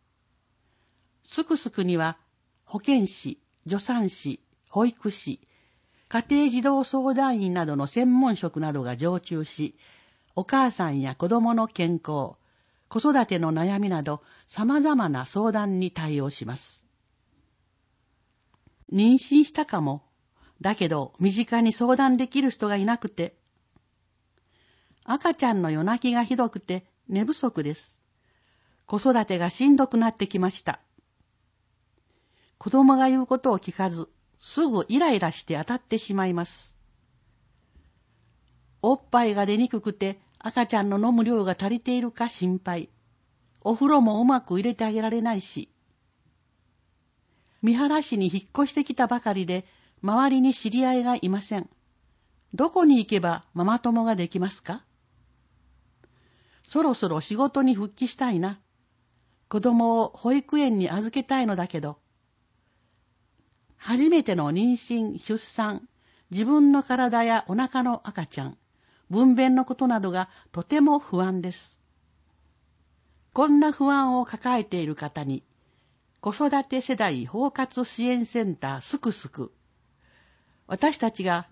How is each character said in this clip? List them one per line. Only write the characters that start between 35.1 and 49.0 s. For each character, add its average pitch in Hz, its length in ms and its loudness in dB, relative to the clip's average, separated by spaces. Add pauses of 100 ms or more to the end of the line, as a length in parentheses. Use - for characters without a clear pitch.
イ 196 60 0
ラ 165 120 0
し - 120 -14
て 156 140 -6
当 156 80 -6
た 240 100 -4
っ 247 60 -8
て - 160 -4
し - 160 -8
ま 190 140 0
い 175 80 -2
ま 170 100 -4
す。 - 300 -18 (2000)
お 233 100 4
っ 269 160 -2
ぱ 240 160 4
い 214 80 0
が 202 140 0
出 208 100 2
に 247 100 2
く 214 140 -6
く 202 120 -4
て、 196 260 -6 (200)
赤 226 280 -2
ち 233 80 -2
ゃ 202 80 2
ん 202 60 0
の 196 100 0
飲 233 160 2
む 226 80 4
量 226 200 0
が 185 160 -2
足 196 100 -2
り 233 100 -2
て 247 180 -2
い 247 40 -2
る 240 100 -4
か 233 180 -6
心 180 340 -2
配。 175 260 -6 (720)
お 214 120 0
風 277 140 2
呂 294 140 6
も 220 200 4
う 240 40 4
ま 254 160 4
く 175 140 -4
入 196 80 0
れ 240 120 -2
て 226 100 -4
あ 214 60 -2
げ 220 100 -2
ら 220 80 -2
れ 233 120 -2
な 226 120 -2
い 190 80 -4
し。 - 280 -12 (1900)
三 233 120 4
原 285 280 0
市 226 140 -4
に 190 140 2
引 190 100 -4
っ - 20 -12 (100)
越 285 140 2
し - 60 -16
て 294 100 0
き 277 100 -8
た 240 140 0